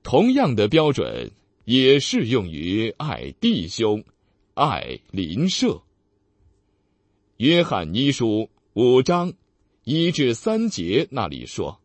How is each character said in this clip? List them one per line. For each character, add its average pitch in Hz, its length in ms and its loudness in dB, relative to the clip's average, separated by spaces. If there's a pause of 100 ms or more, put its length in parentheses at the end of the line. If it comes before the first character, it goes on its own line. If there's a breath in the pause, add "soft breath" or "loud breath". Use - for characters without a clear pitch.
同 214 320 4
样 214 220 2
的 107 120 2
标 151 240 2
准 62 400 -6 (340)
也 131 340 6
适 165 280 -2
用 110 200 0
于 90 500 -2
爱 71 420 -8
弟 202 280 0
兄、 107 360 -2 (520)
爱 101 440 -2 (120)
邻 95 380 -2
舍。 - 340 -4 (1500)
约 165 240 4
翰 90 320 -4
一 135 180 0
书 110 380 -2 (240)
五 123 300 4
章 175 300 0 (500)
一 165 280 0
至 131 220 0
三 220 360 -2
节 101 420 -2
那 117 160 -4
里 64 180 -12
说 71 400 -8